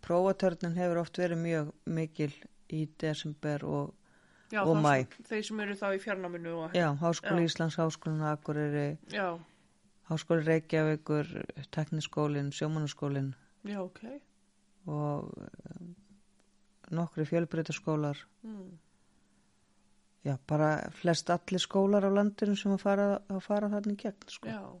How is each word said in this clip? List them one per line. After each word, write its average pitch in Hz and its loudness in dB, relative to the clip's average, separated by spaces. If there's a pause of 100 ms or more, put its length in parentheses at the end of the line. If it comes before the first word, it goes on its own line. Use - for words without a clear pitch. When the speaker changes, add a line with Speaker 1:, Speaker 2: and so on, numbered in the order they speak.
Speaker 1:
prófatörnin 180 2
hefur 175 2
oft - -6
verið 170 0
mjög 160 0 (120)
mikil 160 -2 (380)
í 156 -2 (120)
desember 151 -4
og, 143 -2 (580)
Speaker 2:
Já, 214 0
Speaker 1:
og 165 6
Speaker 2:
þá 156 4
Speaker 1:
maí. 143 6
Speaker 2:
sem, - -12
þeir 214 -4
sem 214 -6
eru 202 -4
þá 202 -6
í 196 0
fjarnáminu 175 -6
og 165 -6
Speaker 1:
Já, 175 4 (100)
Háskóli 170 2
Speaker 2:
Já. 165 4
Speaker 1:
Íslands, 165 0
Háskólinn 160 0
á 151 0
Akureyri, 147 -2 (100)
Speaker 2:
Já. 185 -4 (680)
Speaker 1:
Háskóli 160 2
Reykjavíkur, 156 2 (460)
Tækniskólinn, 147 -2
Sjómannaskólinn. 143 -2 (320)
Speaker 2:
Já, 208 -6
ok. 185 -10 (840)
Speaker 1:
Og, 147 -4
eh, - -16 (1040)
nokkrir 160 -2
fjölbrautaskólar. 156 0 (260)
Speaker 2:
Mm. 190 -14 (1500)
Speaker 1:
Já, 139 0 (100)
bara 151 2
flest - 0
allir 175 0
skólar 196 4
á 196 4
landinu 202 2
sem 202 0
að 190 2
fara, 202 4 (220)
að 190 -4
fara 208 0
þarna 208 0
í 202 -4
gegn, - -10
sko. - -12
Speaker 2:
Já. 214 -8 (200)